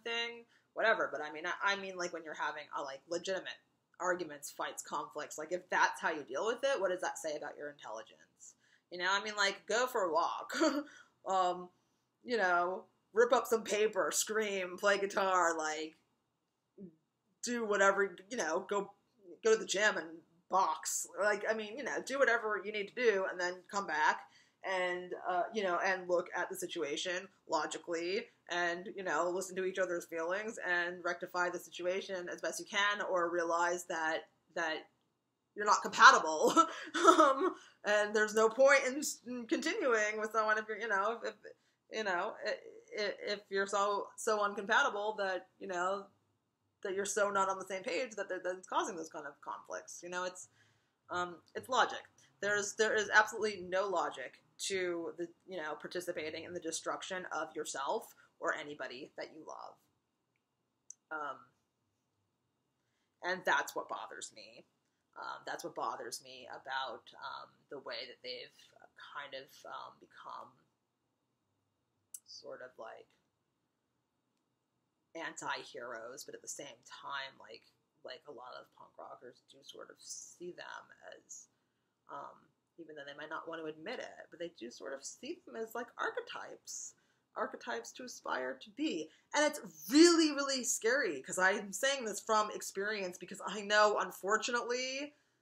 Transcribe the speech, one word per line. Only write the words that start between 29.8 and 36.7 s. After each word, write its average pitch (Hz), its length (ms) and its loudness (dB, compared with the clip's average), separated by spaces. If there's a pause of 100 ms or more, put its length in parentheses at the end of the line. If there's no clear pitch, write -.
feelings 190 520 -4 (100)
and 175 340 0
rectify 175 480 -2
the 175 100 -4
situation 180 680 -4
as 175 140 -8
best 170 180 -4
you 170 60 -10
can, 208 440 2
or 175 200 2
realize 170 560 2
that, 160 380 -2 (300)
that 160 360 -4 (640)
you're 208 100 -4
not 208 160 6
compatible. 208 800 8
<laughs> 320 60 10 (420)